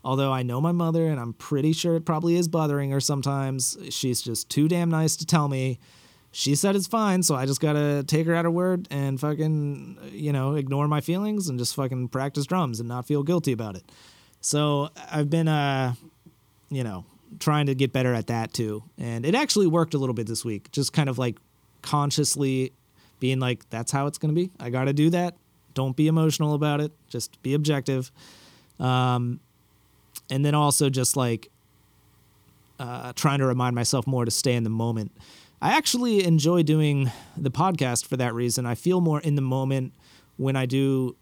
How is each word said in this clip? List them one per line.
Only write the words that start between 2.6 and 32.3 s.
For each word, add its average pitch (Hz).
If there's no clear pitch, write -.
her 139
sometimes. 135
She's 123
just -
too 147
damn 170
nice 160
to 165
tell 151
me. 131
She 143
said 196
it's 190
fine, 202
so 156
I 131
just 135
gotta 147
take 160
her 165
at 170
her 170
word 180
and 139
fucking, 147
you 147
know, 139
ignore 139
my 151
feelings 196
and 123
just 120
fucking 127
practice 135
drums 139
and 117
not 120
feel 147
guilty 156
about 110
it." 92
So 147
I've 147
been, 165
uh, 139
you 131
know, 95
trying 147
to 135
get 131
better 127
at 113
that 113
too. 107
And 117
it 170
actually 208
worked 160
a 143
little 127
bit 113
this 110
week, 107
just -
kind 143
of, 127
like, 123
consciously 139
being 131
like, 123
"That's 113
how 139
it's 147
gonna 151
be. 180
I 120
gotta 131
do 151
that. 175
Don't 131
be 156
emotional 156
about 147
it. 151
Just -
be 131
objective." 139
Um, 123
and 135
then 147
also 147
just, 127
like, 120